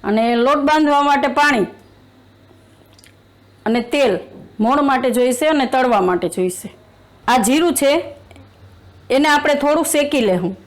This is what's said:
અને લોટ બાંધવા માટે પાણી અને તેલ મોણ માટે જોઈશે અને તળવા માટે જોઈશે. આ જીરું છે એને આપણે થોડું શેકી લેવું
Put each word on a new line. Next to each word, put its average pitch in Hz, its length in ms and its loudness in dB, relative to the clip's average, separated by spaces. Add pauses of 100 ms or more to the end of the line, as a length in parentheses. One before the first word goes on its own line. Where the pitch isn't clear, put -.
અને 226 320 0
લોટ 262 220 2
બાંધવા 294 440 2
માટે 285 260 0
પાણી 262 400 0 (2000)
અને 233 160 0
તેલ 240 380 0 (400)
મોણ 254 220 2
માટે 262 300 0
જોઈશે 247 360 0
અને 302 180 0
તળવા 247 360 0
માટે 180 280 -2
જોઈશે. 185 400 -6 (580)
આ 247 100 4
જીરું 277 360 0
છે 277 180 0 (1160)
એને 277 200 2
આપણે 294 260 2
થોડું 294 300 0
શેકી 294 360 0
લેવું 185 460 -2